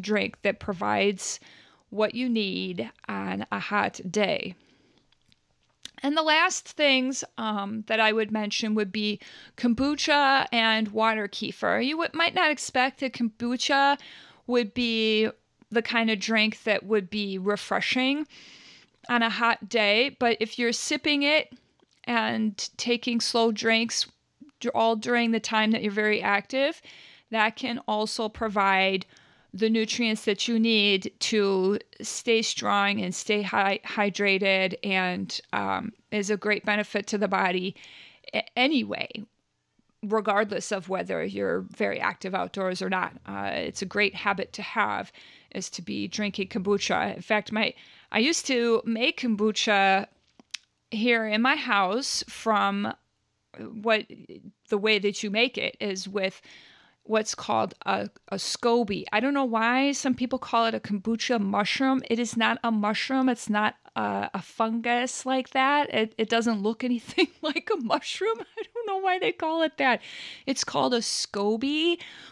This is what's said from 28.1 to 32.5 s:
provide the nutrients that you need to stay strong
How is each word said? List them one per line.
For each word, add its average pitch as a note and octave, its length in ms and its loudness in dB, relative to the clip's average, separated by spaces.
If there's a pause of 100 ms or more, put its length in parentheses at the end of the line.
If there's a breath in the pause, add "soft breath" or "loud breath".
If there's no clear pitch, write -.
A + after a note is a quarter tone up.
provide G3 800 2 (460 soft breath)
the A3 180 0
nutrients A3 540 0
that G3+ 240 0
you A#3 100 2
need G#3 600 4
to G3 580 2 (240)
stay A3+ 400 0
strong G3+ 580 0